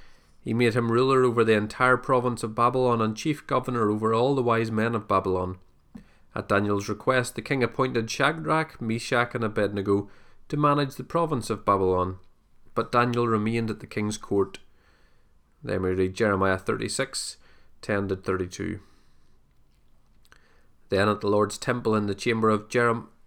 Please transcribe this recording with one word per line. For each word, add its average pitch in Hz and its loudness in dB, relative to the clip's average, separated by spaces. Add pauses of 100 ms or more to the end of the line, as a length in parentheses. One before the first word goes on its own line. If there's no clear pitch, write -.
(400)
He 117 -6
made 117 4
him 117 0
ruler 131 4
over 117 4
the 110 6
entire 123 2
province 123 0
of 107 -6
Babylon 123 2
and 110 0
chief 147 -4
governor 127 0
over 107 0
all 127 2
the 131 2
wise 113 0
men 110 0
of 107 -6
Babylon. 92 0 (760)
At 104 -6
Daniel's 101 2
request, 120 -2
the 120 -8
king 135 -2
appointed 120 -2
Shadrach, 156 -2
Meshach, 120 -2
and 117 -4
Abednego 101 0 (380)
to 147 -4
manage 143 2
the 113 -12
province 156 -2
of 104 -6
Babylon. 92 2 (560)
But - -4
Daniel 120 2
remained 113 -2
at 107 -8
the 104 -14
king's 104 -6
court. 98 -2 (1040)
Then 101 -4
we 92 0
read 92 0
Jeremiah 95 2
thirty-six, - -6 (420)
ten 101 -2
to 95 -2
thirty-two. 92 -6 (2000)
Then 101 4
at 104 0
the 101 0
Lord's 104 2
temple 117 -2
in 104 0
the 101 -2
chamber 110 0
of 104 0
Jerem-, 120 0 (200)